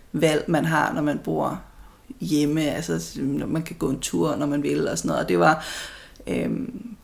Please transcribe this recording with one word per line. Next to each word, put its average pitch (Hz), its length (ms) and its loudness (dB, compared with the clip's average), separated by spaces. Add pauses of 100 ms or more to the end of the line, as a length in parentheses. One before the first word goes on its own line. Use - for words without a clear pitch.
(140)
valg, 151 340 2
man 160 180 2
har, 160 280 2
når 160 80 0
man 147 180 0
bor 156 420 -2 (600)
hjemme, 151 400 2
altså 165 600 -2
når 139 260 0
man 160 160 0
kan 170 160 -10
gå 151 100 0
en 127 100 -2
tur, 160 360 0
når 147 100 -2
man 143 180 0
vil, 143 240 0
og - 100 -2
sådan - 120 -2
noget, 151 140 0
og 165 60 -2
det - 100 4
var, - 260 4 (600)
øhm, - 760 -4